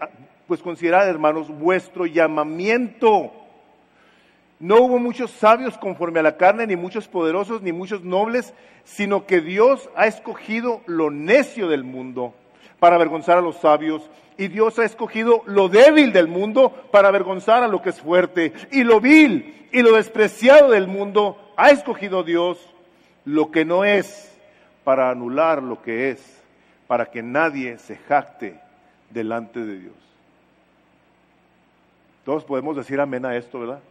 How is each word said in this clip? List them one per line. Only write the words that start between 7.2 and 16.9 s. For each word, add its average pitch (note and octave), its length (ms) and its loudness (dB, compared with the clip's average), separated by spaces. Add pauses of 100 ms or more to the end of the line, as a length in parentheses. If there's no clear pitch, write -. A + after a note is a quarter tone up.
ni F3+ 100 -6
muchos F3+ 320 -10
nobles, A3 500 -4 (300)
sino G3+ 420 -6
que F3+ 140 0
Dios G3+ 560 0
ha F#3+ 100 2
escogido A3+ 800 -6
lo D#3+ 240 -4
necio F3+ 580 0
del C#3+ 140 -2
mundo B2+ 500 -12 (480)
para F3 160 6
avergonzar E3 420 0
a - 20 0
los E3 160 -4
sabios, D#3 540 -2 (260)
y F#3+ 120 -8
Dios A3 300 -2
ha A3+ 60 0
escogido A3+ 600 -2
lo G3+ 220 2
débil C4+ 440 6
del F3 160 4
mundo G#3+ 420 0 (200)